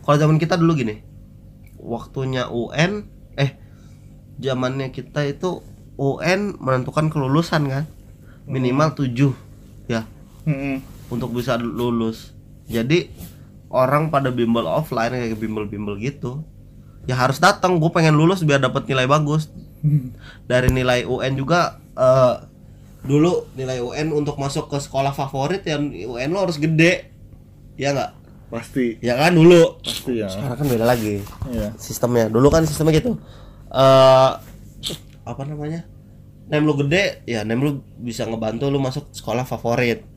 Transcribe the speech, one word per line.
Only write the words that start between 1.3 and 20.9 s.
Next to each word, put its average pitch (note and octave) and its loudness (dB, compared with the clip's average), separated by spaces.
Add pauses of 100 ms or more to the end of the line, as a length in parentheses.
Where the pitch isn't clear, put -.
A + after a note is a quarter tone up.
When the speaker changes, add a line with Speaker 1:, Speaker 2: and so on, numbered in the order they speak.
Speaker 1:
waktunya B2+ -6
U A#2 -6
N, G3+ -2 (260)
eh, C#3 -2 (800)
zamannya C3 -4
kita - -8
itu D3 -6 (340)
U C#3 -2
N F#3+ -2
menentukan C3 -2
kelulusan D3+ 0
kan? C3+ -4 (580)
Minimal C3 0
Speaker 2:
Hmm. - -12
Speaker 1:
tujuh, C3 0 (540)
ya. A2+ -2 (400)
Speaker 2:
Mm-mm. C3+ -4 (240)
Speaker 1:
Untuk A#2+ -6
bisa A#2+ -2
lulus. A#2 -4 (320)
Jadi, A#2+ -2 (560)
orang C#3+ 0
pada C#3 0
bimbel A#2 0
offline, A#2+ -2
kayak A#2 -4
bimbel-bimbel G#2+ -6
gitu, C3 -8 (640)
ya B2+ -4
harus B2+ 0
datang. F3+ 2
Gue D#3+ 2
pengen D#3+ 4
lulus E3+ 4
biar C#3+ 2
dapat C#3 0
nilai C3 0
bagus. D3+ 2 (320)
Speaker 2:
Hmm. C#3+ 0 (320)
Speaker 1:
Dari B2+ 2
nilai B2+ 2